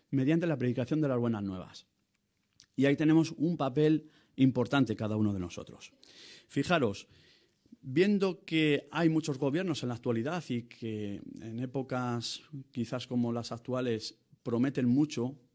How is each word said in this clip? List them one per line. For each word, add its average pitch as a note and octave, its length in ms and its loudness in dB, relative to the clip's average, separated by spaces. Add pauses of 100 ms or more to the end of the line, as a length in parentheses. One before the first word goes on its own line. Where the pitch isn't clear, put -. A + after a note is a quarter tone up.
(100)
mediante D3+ 360 2
la D3+ 120 0
predicación B2 420 0
de D3 80 2
las B2+ 100 0
buenas A#2 240 0
nuevas. F#2 440 -8 (880)
Y C3 80 4
ahí C#3+ 120 6
tenemos D#3 360 4
un E3 240 0
papel D3+ 540 2 (260)
importante B2 580 2
cada G#2+ 220 -2
uno G#2+ 160 2
de G2 80 -4
nosotros. - 520 -12 (560)
Fijaros, C#3 600 0 (720)
viendo F#3 640 0
que D#3 460 2
hay E3 180 2
muchos D#3 300 0
gobiernos D3 440 -2
en B2 60 -4
la A#2+ 60 -4
actualidad B2 540 -2
y A#2+ 160 -4
que G#2+ 580 -8 (180)
en A2+ 200 -8
épocas B2 840 -4 (300)
quizás B2 340 -4
como A#2+ 260 0
las A#2 200 -6
actuales A#2+ 680 -4 (240)
prometen B2+ 440 0
mucho C3 520 2 (160)